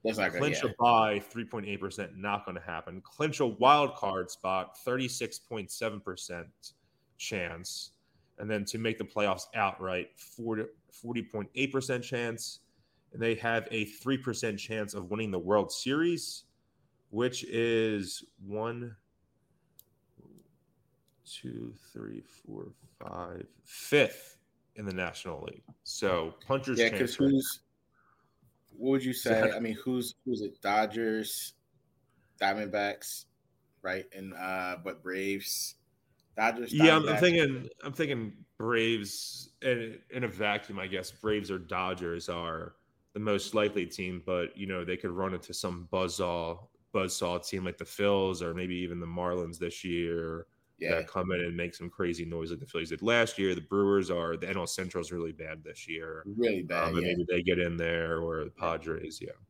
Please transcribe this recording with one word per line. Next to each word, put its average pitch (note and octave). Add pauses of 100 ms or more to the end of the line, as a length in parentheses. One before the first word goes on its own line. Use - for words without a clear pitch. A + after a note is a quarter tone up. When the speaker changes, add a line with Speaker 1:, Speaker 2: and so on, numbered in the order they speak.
Speaker 1:
That's A2
not F#2+
gonna, F2
Speaker 2:
Clinch D3
Speaker 1:
yeah. A#2+
Speaker 2:
a -
bye, A2
three A#2
point G#2
eight G2+
percent. F#2+
Not G2+
gonna F2+
happen. F2
Clinch D3
a C3+
wild B2+
card F#2+
spot, F#2
thirty-six B2+
point G#2+
seven G#2+
percent F2 (720)
chance. F2 (460)
And G#2+
then G#2
to -
make A2
the G#2+
playoffs G2 (100)
outright, F#2+
forty, A2 (260)
forty A#2
point G#2
eight C3+
percent C3
chance. A#2 (500)
And A2
they A2+
have A2+
a A2+
three C3
percent A2+
chance G#2+
of F#2
winning G#2+
the F#2
World F#2+
Series, D#3 (640)
which B2
is A2+ (240)
one, A2+ (2250)
two, - (200)
three, G#1+
four, - (280)
five, F2+ (180)
fifth - (380)
in G#2+
the F#2+
National E2+
League. - (200)
So E2+ (120)
puncher's C3
Speaker 1:
Yeah, A2+
Speaker 2:
chance A#2
Speaker 1:
'cause -
Speaker 2:
right C#3
Speaker 1:
who's, - (1160)
what B2+
would C3+
you B2+
Speaker 2:
So B2
Speaker 1:
say? A2+
Speaker 2:
how -
Speaker 1:
I -
mean, A2+
who's, B2 (100)
who's A2+
it? G2
Dodgers, A2 (880)
Diamondbacks, G2+ (560)
right? F#2 (100)
And, F#2+
uh, F#2
but F#2
Braves, G2 (640)
Dodgers, A#2
Speaker 2:
Yeah, D#3
I'm, D#3
I'm -
Speaker 1:
Diamondbacks. -
Speaker 2:
thinking, D3 (140)
I'm C#3
thinking B2 (120)
Braves A2+ (120)
in, A#2 (120)
in B2
a A#2
vacuum, G2+
I F#2+
guess. F#2
Braves G#2
or F#2
Dodgers F2+
are E2+ (380)
the G#2
most G#2
likely G#2
team, F2+
but, F2+
you G2
know, F2+
they F2+
could F#2
run F#2+
into F2
some F2
buzzsaw, F2 (360)
buzzsaw F2+
team F#2
like F2
the F2
Phils F#2+
or E2+
maybe F2+
even F2
the E2+
Marlins F2
this E2+
year E2+ (300)
Speaker 1:
Yeah. E2+
Speaker 2:
that E2
come F#2
in F2
and E2+
make F2
some F2
crazy E2+
noise E2
like E2
the -
Phillies E2
did D#2+
last A2+
year. F#2+
The E2+
Brewers G2
are, E2+
the E2+
N F#2+
L F2
Central F2+
is D#2+
really E2
bad D#2
this D#2
year. D#2+
Speaker 1:
Really G#2
bad, E2+
Speaker 2:
Um, E2
and F2
Speaker 1:
yeah. F2
Speaker 2:
maybe F2
they F2
get F2
in E2+
there, E2
or D#2+
the -
Speaker 1:
Yeah. -
Speaker 2:
Padres, E2
yeah. - (180)